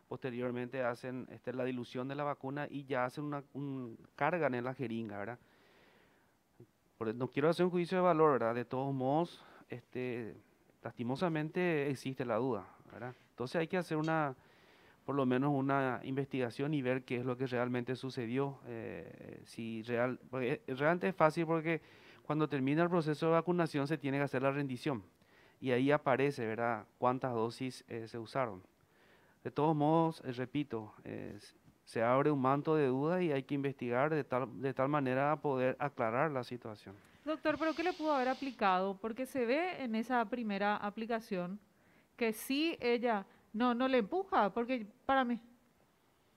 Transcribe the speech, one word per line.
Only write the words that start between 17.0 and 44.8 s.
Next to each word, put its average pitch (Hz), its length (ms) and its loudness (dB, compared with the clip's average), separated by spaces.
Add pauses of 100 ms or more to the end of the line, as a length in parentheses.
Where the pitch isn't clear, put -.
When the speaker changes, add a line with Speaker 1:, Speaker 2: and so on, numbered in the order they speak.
Speaker 1:
qué 127 120 -2
es 123 80 -2
lo 127 120 -2
que 131 100 -2
realmente 123 480 0
sucedió, 131 720 -4
eh, 107 800 -12
si 113 380 -8
real-, 120 360 0 (120)
porque, 131 360 -2
eh, 135 80 -4
realmente 170 340 2
es 185 60 0
fácil 160 320 4
porque 160 340 0 (440)
cuando 151 240 2
termina 143 340 2
el 175 80 4
proceso 160 360 2
de 160 60 6
vacunación 165 540 2
se 160 100 0
tiene 139 220 -2
que 143 60 2
hacer 131 180 -2
la 135 80 4
rendición 135 540 -2 (560)
y 131 100 -2
ahí 131 220 4
aparece, 139 540 2
¿verdad?, 110 400 -2 (120)
cuántas 127 340 2
dosis, 117 560 -4
eh, 113 200 -10
se 117 100 -10
usaron. 110 440 -4 (840)
De - 80 -6
todos 156 220 2
modos, 160 520 4
eh, 131 60 -4
repito, 120 600 -4 (120)
eh, 104 320 -10
s-, - 180 -20 (300)
se - 180 -4
abre 131 280 4
un 143 100 2
manto 139 360 2
de 147 120 4
duda 151 340 0
y 160 100 2
hay 135 120 -2
que 143 100 -4
investigar 135 600 0
de 143 100 0
tal, 123 360 -4
de 131 140 -2
tal 135 160 2
manera 139 420 2
a 151 80 -2
poder 131 380 2
aclarar 131 540 0
la 127 120 -2
situación. 110 500 -12 (300)
Speaker 2:
Doctor, 302 340 -2
¿pero 311 160 0
qué 330 80 -4
le 349 120 0
pudo 311 180 0
haber 254 160 2
aplicado? 196 720 0
Porque 220 260 -6
se 254 200 -2
ve 320 360 0
en 226 120 -2
esa 233 320 0
primera 208 500 0
aplicación 208 840 -4 (580)
que 226 180 2
sí 294 460 0
ella 233 440 2 (300)
no, 240 200 2
no 254 140 2
le 262 100 4
empuja, 247 540 2
porque 233 340 -2 (200)